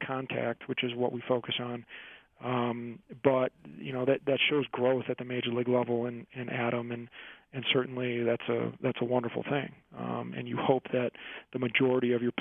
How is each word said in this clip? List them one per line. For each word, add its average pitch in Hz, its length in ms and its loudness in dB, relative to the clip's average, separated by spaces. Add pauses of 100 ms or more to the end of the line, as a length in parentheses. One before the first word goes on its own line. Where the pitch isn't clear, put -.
contact, 127 640 -4
which - 160 -2
is 120 120 -2
what 123 180 0
we 120 140 -4
focus 120 320 2
on. 120 260 -6 (580)
Um, 120 540 -2 (260)
but, 131 280 4 (260)
you 143 160 -6
know, 127 120 -2
that, 135 200 4
that 135 140 4 (100)
shows 147 220 2
growth 123 380 2
at 127 100 -2
the 123 60 -8
major 123 260 -2
league 120 180 0
level 120 380 4
in, 120 260 -8
in 127 160 -6
Adam, 120 420 0
and, 120 160 -8 (460)
and 127 180 -6
certainly 127 520 0
that's 117 260 2
a, 117 220 2 (100)
that's 127 180 0
a 123 60 0
wonderful 120 380 0
thing. 139 280 -2 (240)
Um, 120 400 -4
and 123 120 -6
you 120 100 -4
hope 131 340 4
that 123 200 0 (420)
the 127 60 -4
majority 127 540 4
of 120 100 2
your 120 180 2